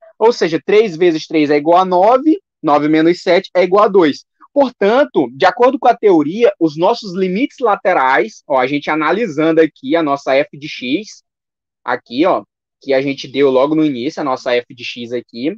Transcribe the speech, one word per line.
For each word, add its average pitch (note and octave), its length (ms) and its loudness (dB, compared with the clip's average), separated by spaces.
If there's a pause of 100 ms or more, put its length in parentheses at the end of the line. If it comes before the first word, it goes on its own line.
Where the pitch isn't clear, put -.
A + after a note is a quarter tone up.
(200)
Ou A3 120 4
seja, D#3+ 320 -2
três G3+ 320 2
vezes D#3+ 300 0
três D3+ 240 0
é D3 80 2
igual E3+ 220 2
a F#3 60 2
nove, B3 540 2 (220)
nove D3 260 2
menos D#3+ 340 2
sete F#3 320 0
é F3+ 100 2
igual G3+ 220 2
a - 40 2
dois. E3+ 360 0 (280)
Portanto, A#3 800 0
de C#3 120 0
acordo A#3+ 340 2
com C4 80 0
a A#3 100 4
teoria, F#3 640 2
os D#3 180 -2
nossos F#3+ 360 -2
limites F#3+ 460 -4
laterais, F#3 880 -2
ó, C3+ 100 -2
a B2+ 100 0
gente D3 220 -6
analisando D#3+ 680 -2
aqui D3+ 360 -2
a E3 80 0
nossa C#3 320 -2
f D3 220 -2
de D3 120 -16
x, D3 540 -8 (600)
aqui, B2 420 -4
ó, B2+ 180 0 (380)
que C3+ 120 -4
a C3+ 80 0
gente C#3 280 -6
deu C3+ 200 0
logo C#3 260 0
no D#3 100 2
início, C#3+ 360 -6
a D3+ 40 -6
nossa B2+ 280 -4
f A#2+ 220 -4
de A#2+ 80 -18
x A#2+ 300 -12
aqui, B2 440 -8